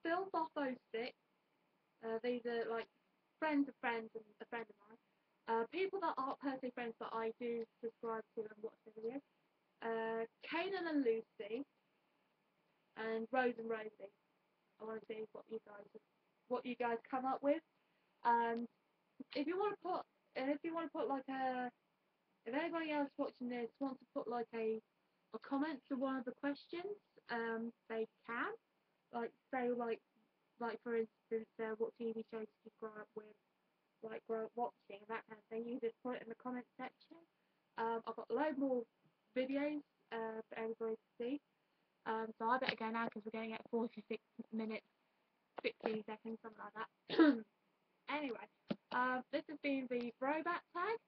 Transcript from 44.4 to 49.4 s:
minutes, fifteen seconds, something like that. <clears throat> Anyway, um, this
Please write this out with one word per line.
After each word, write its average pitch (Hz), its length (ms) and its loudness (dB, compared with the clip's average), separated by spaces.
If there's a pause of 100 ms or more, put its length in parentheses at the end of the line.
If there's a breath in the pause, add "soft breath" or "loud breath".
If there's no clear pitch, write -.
minutes, 220 360 -4 (760)
fifteen 220 440 -2
seconds, 220 360 -8
something 214 220 -14
like 208 100 -12
that. 226 720 4
<clears throat> - 0 - (640)
Anyway, 285 380 -4 (460)
um, 254 280 4 (120)
this 302 160 2